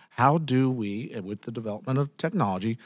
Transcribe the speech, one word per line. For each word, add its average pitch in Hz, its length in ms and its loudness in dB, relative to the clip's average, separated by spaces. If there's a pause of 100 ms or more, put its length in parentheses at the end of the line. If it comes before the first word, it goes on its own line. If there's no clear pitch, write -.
(100)
how 139 280 4
do 131 320 2
we, 113 520 -4
with 104 200 -8
the 117 100 -10
development 113 480 -4
of 143 160 -2
technology, 113 680 0